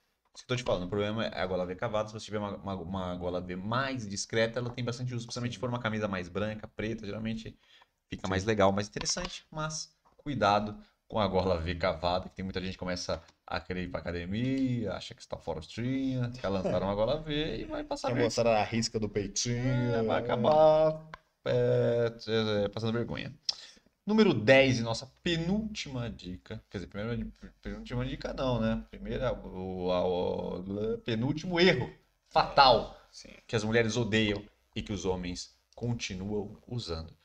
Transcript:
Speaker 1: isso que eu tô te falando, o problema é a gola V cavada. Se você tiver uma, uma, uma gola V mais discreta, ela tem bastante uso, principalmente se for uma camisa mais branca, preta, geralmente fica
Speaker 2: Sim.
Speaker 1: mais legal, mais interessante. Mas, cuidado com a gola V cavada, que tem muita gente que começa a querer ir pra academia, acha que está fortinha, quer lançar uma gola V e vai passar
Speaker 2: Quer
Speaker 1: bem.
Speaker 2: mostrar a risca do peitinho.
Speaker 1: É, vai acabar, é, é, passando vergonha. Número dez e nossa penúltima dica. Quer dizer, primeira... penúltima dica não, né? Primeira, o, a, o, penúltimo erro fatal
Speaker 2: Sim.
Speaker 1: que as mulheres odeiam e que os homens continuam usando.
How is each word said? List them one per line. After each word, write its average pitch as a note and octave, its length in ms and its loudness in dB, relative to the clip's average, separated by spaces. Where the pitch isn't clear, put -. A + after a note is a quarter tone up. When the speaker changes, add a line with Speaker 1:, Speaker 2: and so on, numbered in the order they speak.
Speaker 1:
isso - 40 -20
que - 40 -18
eu - 60 -16
tô B2 80 0
te B2+ 80 -4
falando, G2 180 0
o F2+ 60 -6
problema G#2 380 0
é - 140 -4
a F#2 60 -2
gola F2+ 180 -2
V F2+ 120 -6
cavada. G#2+ 320 -2
Se A2+ 60 -16
você G#2+ 100 -12
tiver G#2 140 -4
uma, G#2 180 -4
uma, G2 180 -6
uma F2+ 400 -4
gola F2 260 -4
V F2+ 140 -6
mais A#2+ 520 -4
discreta, A2+ 520 0
ela A#2+ 120 -2
tem B2 140 -6
bastante B2 300 -4
uso, A2+ 120 -6
principalmente A#2+ 280 -4
se - 60 -12
for B2+ 80 -2
uma A#2+ 100 -2
camisa G#2+ 300 -2
mais F#2 200 -4
branca, G#2+ 380 -4
preta, G#2+ 400 -6
geralmente A2 500 -6
fica - 180 -6
Speaker 2:
Sim. F#2+ 40 0
Speaker 1:
mais F#2+ 140 2
legal, G2+ 280 6
mais G#2 160 -2
interessante. - 600 -6
Mas, D#3 460 -8
cuidado G#2+ 600 0
com A2 140 -2
a G2+ 80 2
gola F#2 280 2
V E2+ 200 -2
cavada, F2+ 520 0
que - 60 -20
tem F#2+ 100 -6
muita F#2 160 -4
gente F#2 120 -4
que - 60 -12
começa F2+ 440 -4
a - 140 -4
querer F2+ 240 -6
ir F2+ 60 -6
pra F2+ 100 -6
academia, G#2+ 960 -2
acha - 200 -10
que - 80 -20
está - 160 -12
fortinha, B2+ 920 -4
quer - 80 -4
lançar F#3 360 0
uma G2+ 100 0
gola A#2+ 260 0
V D#3 420 -4
e - 20 -8
vai D#4 180 -6
passar C#4+ 280 -6
Speaker 2:
Quer A#2+ 40 0
Speaker 1:
bem. A#2+ 80 2
Speaker 2:
mostrar A2+ 380 4
a - 20 4
risca A2+ 380 -2
do G#2 80 -2
peitinho. A#2+ 840 0
Speaker 1:
É, A2+ 120 2
vai - 160 2
acabar, D#3 840 6
é, A#2+ 680 4
é, G2 40 2
passando A2 240 -2
vergonha. A#2 420 -4
Número G#3 260 8
dez C3 460 8
e A2+ 40 0
nossa A#2 280 -4
penúltima E3+ 880 -2
dica. F2+ 600 -12
Quer G2+ 80 -6
dizer, E2+ 120 -8
primeira... A2 360 -4
penúltima A2+ 460 -6
dica - 260 -8
não, B2+ 280 0
né? A2 280 0
Primeira, A2 460 -4
o, F#2 560 -6
a, F2+ 160 2
o, F#2 1000 -2
penúltimo D3+ 540 -2
erro E3 320 4
fatal - 680 6
Speaker 2:
Sim. - 200 -20
Speaker 1:
que A#2+ 80 0
as G#2+ 80 0
mulheres A2+ 320 4
odeiam G#2 480 2
e A2 40 -4
que A2 120 -6
os F#2 120 -4
homens F2+ 520 -4
continuam G#2 800 -4
usando. E2 440 -6